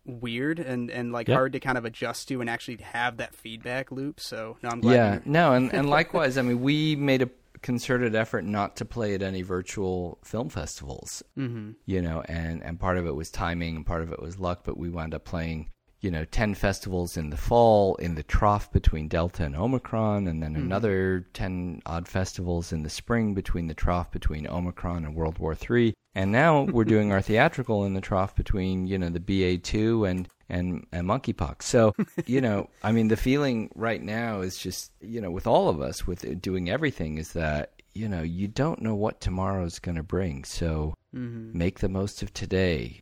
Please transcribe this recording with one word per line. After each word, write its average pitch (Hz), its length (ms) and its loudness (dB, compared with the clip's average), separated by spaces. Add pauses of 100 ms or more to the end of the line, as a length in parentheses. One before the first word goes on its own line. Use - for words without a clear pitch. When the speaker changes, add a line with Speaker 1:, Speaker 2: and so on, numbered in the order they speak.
Speaker 1:
weird 123 540 -4
and, 123 320 -4
and, 120 220 -4
like, 117 160 -2
Speaker 2:
Yep. 127 80 4
Speaker 1:
hard 131 180 2
to 135 60 -6
kind 127 180 0
of 117 80 -4
adjust 117 420 -6
to 131 140 -4
and 117 80 -2
actually 117 280 -6
have 120 400 -4
that 120 160 -10
feedback 120 580 -8
loop. 135 280 -8
So, 110 420 -10
no, 123 80 -6
I'm 120 120 -6
glad 117 120 6
Speaker 2:
Yeah, 110 200 8
Speaker 1:
you 95 100 -2
Speaker 2:
no, 151 300 6
and, 127 180 4
Speaker 1:
<laughs> - 0 -
Speaker 2:
and 143 160 2
likewise, 147 480 2
I 135 60 4
mean, 123 180 2
we 151 360 2
made 135 260 4
a 120 80 4 (320)
concerted 123 520 0
effort 110 300 0
not 101 320 -2
to - 80 -6
play 107 300 -2
at 95 80 -2
any 95 180 -2
virtual 92 840 -4
film 127 280 -6
festivals, - 720 -10 (160)
Speaker 1:
Mm-hmm. 117 320 -6 (160)
Speaker 2:
you 92 160 0
know, 82 260 -2
and, 82 340 -4
and 82 160 -8
part 92 200 0
of 87 80 0
it 78 80 -2
was 80 160 -6
timing 85 460 -2
and 80 100 -10
part 85 160 0
of 82 100 -6
it - 80 -8
was 87 180 -10
luck, 87 260 -2
but - 120 -6
we 85 140 -4
wound 80 240 -4
up 78 100 -8
playing, 82 460 -4 (300)
you 98 100 -2
know, 80 160 -2
ten 107 280 0
festivals 92 640 -2
in 78 140 -4
the 73 80 -6
fall 110 580 6
in 85 180 -2
the 76 80 -4
trough - 480 2
between 78 380 4
Delta 87 360 0
and 71 120 -2
Omicron, 110 720 0
and 80 140 -2
then 78 100 -4
Speaker 1:
Mm-hmm. 78 140 -2
Speaker 2:
another 95 680 2
ten 90 540 -4
odd 85 200 -4
festivals 87 680 -2
in 78 80 -2
the 80 80 -6
spring 113 420 0
between 92 360 -2
the 78 60 -6
trough 87 380 0
between 76 340 -2
Omicron 87 600 -4
and 76 80 -8
World 80 240 -2
War 80 160 -2
Three. 117 400 2 (200)
And 95 160 0
now 143 340 6
we're 117 200 4
doing 107 260 4
our 98 120 4
Speaker 1:
<laughs> - 60 -6
Speaker 2:
theatrical 110 580 2
in 98 80 0
the 95 80 -2
trough 98 340 0
between, 92 500 0
you 95 120 0
know, 90 100 0
the 85 120 -2
B 95 240 2
A 90 120 4
two 110 480 2
and, 90 240 -2 (220)
and, 90 420 -2
and 87 160 -2
monkeypox. 104 540 -2
So, 113 320 6 (160)
Speaker 1:
<laughs> - 160 -4
Speaker 2:
you 131 160 2
know, 104 260 2 (140)
I 107 100 2
mean, 113 160 6
the 110 80 6
feeling 127 580 0
right 107 280 -2
now 107 400 -4
is 92 160 -6
just, - 420 -8
you 113 220 -8
know, 92 80 -4
with 98 160 -6
all 160 240 4
of 80 100 -2
us, 69 260 -4
with 87 360 -6
doing 92 260 -2
everything, 92 480 -2
is 78 160 -8
that, 78 480 -2 (140)
you 107 160 -4
know, 90 120 -2
you 87 240 -2
don't 131 360 -2
know 110 120 0
what 104 280 -2
tomorrow's 92 560 -2
gonna 85 240 -4
bring. 80 420 -2
So 78 480 -2 (240)
Speaker 1:
Mm-hmm. 117 400 -8
Speaker 2:
make 170 220 0
the 101 100 0
most 95 360 -4
of 101 100 -12
today. 90 680 0